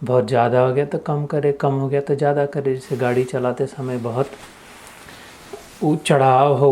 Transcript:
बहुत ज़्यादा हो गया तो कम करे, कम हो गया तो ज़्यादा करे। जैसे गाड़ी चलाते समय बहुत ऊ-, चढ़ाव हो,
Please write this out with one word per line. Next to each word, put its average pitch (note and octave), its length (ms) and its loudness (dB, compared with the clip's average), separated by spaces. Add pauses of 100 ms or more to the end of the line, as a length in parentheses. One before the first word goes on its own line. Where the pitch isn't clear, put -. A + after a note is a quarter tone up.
बहुत B2+ 240 2
ज़्यादा A#2+ 320 2
हो B2+ 140 4
गया C#3+ 120 0
तो C#3 120 -6
कम D3 280 -4
करे, C#3+ 260 -2
कम C#3 220 0
हो C3+ 160 -2
गया C#3 120 0
तो C#3 140 -2
ज़्यादा C#3+ 300 0
करे। C#3+ 280 -4
जैसे C3 240 -6
गाड़ी B2 260 0
चलाते B2+ 420 -2
समय B2+ 320 -6
बहुत A#2+ 320 -4 (1500)
ऊ-, D#3 120 2
चढ़ाव C#3 640 4
हो, C3+ 140 4